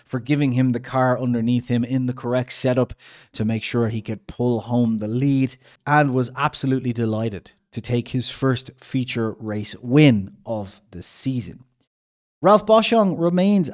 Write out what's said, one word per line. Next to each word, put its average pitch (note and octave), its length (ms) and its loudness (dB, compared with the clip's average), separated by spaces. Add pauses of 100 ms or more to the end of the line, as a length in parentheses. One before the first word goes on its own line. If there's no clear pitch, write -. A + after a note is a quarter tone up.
for B2+ 160 -6
giving C#3 320 0
him B2+ 180 2
the A#2+ 80 -2
car B2+ 420 0
underneath A#2+ 460 0
him A#2+ 160 0
in B2+ 240 -2
the B2 60 -2
correct B2 400 -4
setup B2 420 0 (380)
to A2 120 -4
make A2 200 -2
sure A#2 240 0
he A2+ 120 -4
could - 280 -10
pull B2 320 -2
home A2+ 380 0
the G#2+ 100 -6
lead, C3 480 0 (280)
and C#3+ 300 2
was B2+ 220 0
absolutely C3 560 -2
delighted A2 580 -4 (220)
to - 80 -10
take A#2+ 280 -2
his B2+ 220 -4
first C3 400 -2 (100)
feature B2 600 -4
race G#2+ 420 -6
win B2 540 4 (100)
of G#2 340 -8 (120)
the F2 100 -12
season. A#2+ 600 -10 (760)
Ralph G#3 240 4
Boschung G#3+ 540 4
remains F3+ 560 2